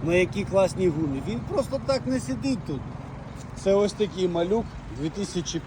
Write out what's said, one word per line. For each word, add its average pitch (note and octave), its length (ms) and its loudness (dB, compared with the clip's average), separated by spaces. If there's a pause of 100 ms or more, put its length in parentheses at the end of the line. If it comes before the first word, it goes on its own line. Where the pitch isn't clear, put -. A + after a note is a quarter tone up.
на E3 120 4
якій F#3 280 2
класній F#3 440 4
гумі. D3 400 0
Він A3+ 120 -2
просто C4 460 -2
так A#3+ 220 2
не B3+ 120 2
сидить B3+ 480 -2
тут. C#3 120 -4 (760)
Це G3 180 4
ось G3+ 200 4
такий F#3 340 0
малюк F3 380 2 (340)
дві D#3 100 -2
тисячі E3+ 580 -4